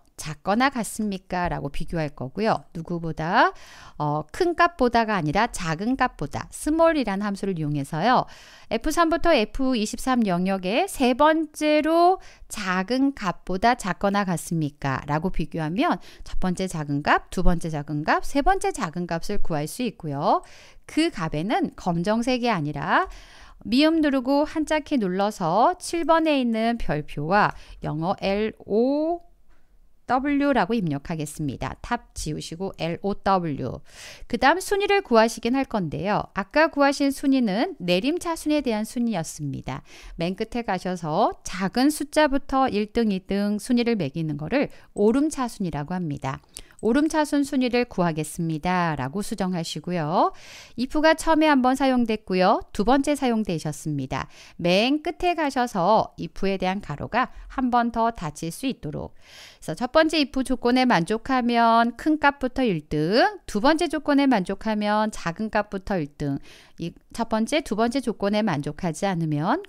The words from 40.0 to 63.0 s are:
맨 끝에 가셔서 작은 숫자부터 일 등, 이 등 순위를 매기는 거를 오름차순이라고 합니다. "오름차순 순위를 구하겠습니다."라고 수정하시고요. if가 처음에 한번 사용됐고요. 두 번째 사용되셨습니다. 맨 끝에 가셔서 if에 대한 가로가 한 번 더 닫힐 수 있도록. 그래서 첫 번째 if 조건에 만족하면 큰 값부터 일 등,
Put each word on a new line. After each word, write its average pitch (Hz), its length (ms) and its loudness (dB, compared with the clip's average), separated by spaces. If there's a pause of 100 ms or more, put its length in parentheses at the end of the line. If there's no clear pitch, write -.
맨 180 180 -2
끝에 220 280 -6
가셔서 185 680 -2 (140)
작은 196 440 0
숫자부터 277 800 0
일 208 240 -2
등, 220 220 0
이 185 120 -6
등 202 320 -2
순위를 233 380 0
매기는 156 400 -2
거를 160 320 -2 (260)
오름차순이라고 214 1000 0
합니다. 147 480 -6 (400)
"오름차순 294 640 2
순위를 247 400 0
구하겠습니다."라고 165 1400 -2
수정하시고요. 180 1120 -2 (440)
if가 302 360 2
처음에 320 340 4
한번 262 300 4
사용됐고요. 226 840 2 (140)
두 208 100 0
번째 277 320 4
사용되셨습니다. 156 1120 -2 (300)
맨 208 440 2
끝에 349 320 -2
가셔서 240 840 0
if에 196 380 -2
대한 190 240 -2
가로가 - 500 -4 (160)
한 254 240 -2
번 233 220 2
더 226 180 0
닫힐 165 400 -6
수 - 140 -8
있도록. 151 500 -8 (440)
그래서 - 160 -8
첫 247 180 -4
번째 320 240 4
if 262 260 0
조건에 254 400 2
만족하면 233 1120 2
큰 311 240 0
값부터 285 440 0
일 170 260 0
등, 233 560 2